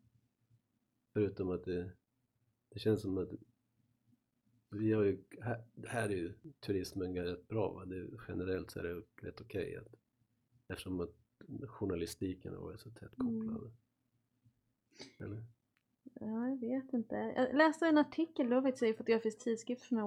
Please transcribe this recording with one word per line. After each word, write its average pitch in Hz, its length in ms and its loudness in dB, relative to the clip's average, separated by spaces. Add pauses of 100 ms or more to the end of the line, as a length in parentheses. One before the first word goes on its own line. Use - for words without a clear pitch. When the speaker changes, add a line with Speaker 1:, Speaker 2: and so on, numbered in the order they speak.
(1120)
Speaker 1:
Förutom 98 380 2
att 87 140 -2
det, 90 260 -2 (760)
det 107 100 -14
känns 107 240 4
som 95 160 0
att 90 100 -2 (1400)
vi 110 220 2
har 107 100 6
ju, 95 160 6 (220)
här, 113 240 -4 (220)
här 110 220 0
är 101 80 0
ju 87 160 -2 (280)
turismen 92 560 -2
rätt 87 320 -4
bra, 101 240 0
va? 90 120 -10
Det, 92 240 -8 (200)
generellt 92 420 -2
så - 80 -10
är 92 40 -6
det 87 200 -4 (260)
rätt - 120 -12
okej 90 360 -6
att, - 180 -14 (720)
eftersom 92 320 -4
att 87 100 -4 (560)
journalistiken 92 880 -4
har 90 80 -10
varit 85 180 -10
så 113 100 -16
tätt - 300 -12
Speaker 2:
Mm. 226 280 -2
Speaker 1:
kopplad. 220 240 -6 (1500)
Eller? 110 260 -8 (680)
Speaker 2:
Ja, 226 340 -4
jag 269 120 -2
vet 262 320 -2
inte. 226 220 0 (220)
Jag 254 200 4
läste 311 300 6
en 311 120 8
artikel, 294 500 2
det 240 60 4
var 262 80 6
faktiskt 262 200 2
i 220 120 6
Fotografisk 220 440 2
Tidskrift 240 440 -2
för - 120 -2
några 220 120 2